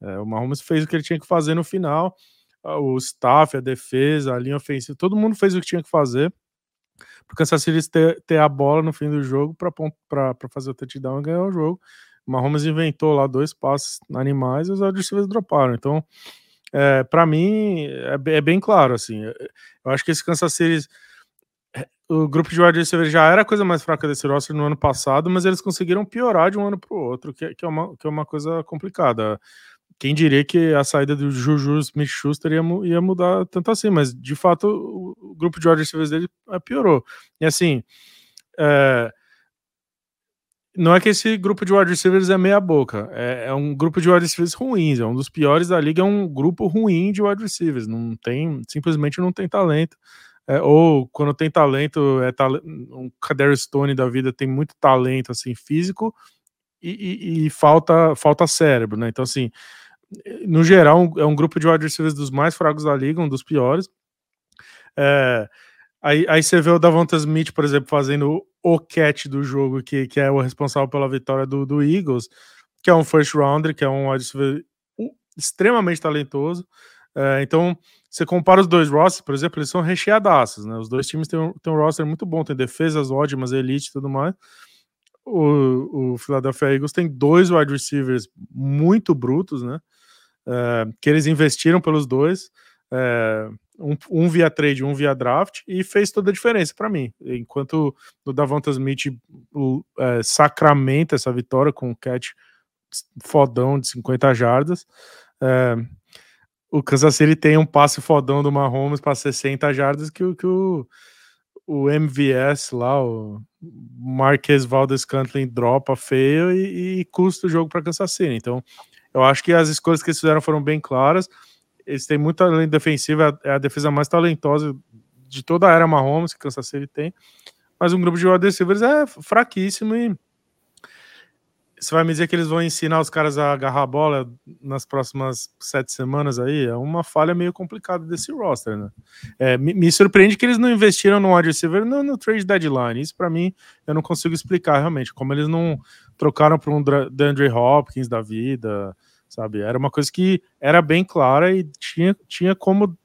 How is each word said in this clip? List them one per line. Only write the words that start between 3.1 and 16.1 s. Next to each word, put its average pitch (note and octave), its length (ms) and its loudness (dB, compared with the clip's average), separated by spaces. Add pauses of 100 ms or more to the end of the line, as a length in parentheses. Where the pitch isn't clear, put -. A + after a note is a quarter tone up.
a - 20 -6
defesa, C3+ 720 -2
a B2 60 -4
linha C3+ 160 -6
ofensiva, C#3 420 -10
todo F#3+ 200 -2
mundo G#3+ 180 0
fez G3 180 0
o F#3 60 -2
que - 80 -8
tinha E3+ 160 -6
que - 60 -20
fazer D3 440 0 (920)
pro - 80 -20
Kansas D#3 260 0
City D#3+ 280 0
ter, E3 360 2
ter D#3+ 120 0
a D3+ 100 6
bola C#3+ 340 0
no D#3 120 -2
fim D3 160 -6
do D3 120 -2
jogo C#3 320 -2
pra F3 180 -8
pon-, D#3 200 -8 (160)
pra, C3+ 260 -2
pra B2+ 140 -18
fazer C3+ 240 -12
o - 20 -8
touchdown C3 460 -10
e C#3+ 40 -6
ganhar E3+ 200 -2
o G3 80 -4
jogo. E3+ 300 -4 (440)
O C3 60 -8
Mahomes C#3+ 320 0
inventou D#3 500 0
lá C#3 140 2
dois C3+ 260 -4
passes - 460 -6 (140)
animais C3+ 560 -2
e - 20 -4
os G3 80 -4
wide G3 180 -2
receivers G3 300 -4
droparam. D#3 460 0
Então, D3 300 -2 (680)